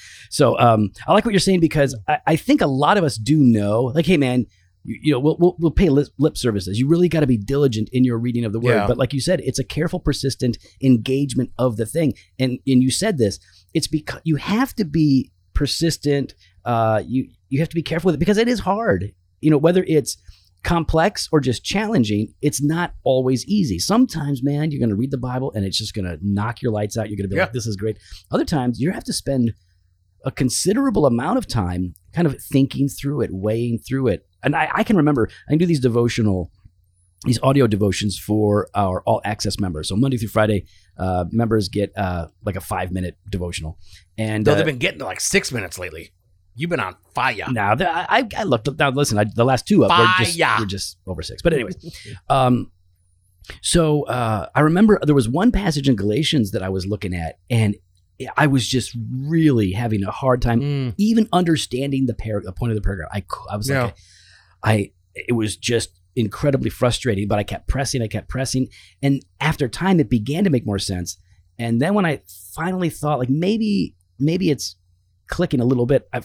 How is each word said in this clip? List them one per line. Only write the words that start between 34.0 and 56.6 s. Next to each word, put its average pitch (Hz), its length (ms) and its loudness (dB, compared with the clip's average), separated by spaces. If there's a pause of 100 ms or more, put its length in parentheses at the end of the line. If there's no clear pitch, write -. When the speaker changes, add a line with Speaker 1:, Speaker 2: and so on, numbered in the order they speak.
Speaker 1:
it. 85 180 -4 (160)
And 143 120 0
I, 160 160 -2
I 226 120 0
can 208 140 2
remember, 147 320 4 (180)
I - 60 -2
can 151 40 2
do 180 80 4
these 165 140 2
devotional, 113 720 0 (720)
these 123 160 0
audio 135 240 4
devotions 101 540 0
for 104 560 0
our 95 320 -2
All 110 180 2
Access - 340 -4
members. 82 300 -4
So 95 60 -4
Monday 131 220 0
through 107 120 -6
Friday, 107 360 0 (300)
uh, 90 360 -2
members 110 380 0
get, 101 280 -4
uh, 90 300 -4 (180)
like, 95 100 -4
a 95 60 -8
five-minute 92 560 -6 (140)
devotional. 87 480 -8 (360)
And, 107 300 -2
Speaker 2:
Though 107 60 6
Speaker 1:
uh, 151 40 4
Speaker 2:
they've - 100 0
been 143 120 -4
getting, - 240 -4
like, 95 200 -8
six - 300 0
minutes 98 280 -8
lately. 82 320 -12 (420)
You've 156 160 -6
been 151 120 -2
on 92 160 -6 (180)
fire. 120 340 -2
Speaker 1:
Now, 107 260 2
the, 170 140 0
I, 180 300 0
I, 247 80 -2 (120)
I 220 40 -4
looked, 131 240 0 (100)
now 143 140 2
listen, 131 260 0
I, 107 60 4
the 110 220 2
last 131 220 2
two 170 180 6
up 170 120 4
were 185 280 4
just, 170 120 -4
Speaker 2:
Fire. 120 220 2
Speaker 1:
were 110 60 -2
just 95 320 -8 (100)
over 87 140 -8
six. - 200 -14
But 170 120 2
anyways, 107 240 -4 (400)
Speaker 2:
<laughs> - 120 -20
Speaker 1:
um, 127 400 2 (920)
so, 151 420 2
uh, 113 500 -2
I 139 80 0
remember 185 420 6
there 147 120 4
was 117 120 4
one 175 240 2
passage 147 380 0
in 123 60 6
Galatians 107 560 0
that 104 100 -4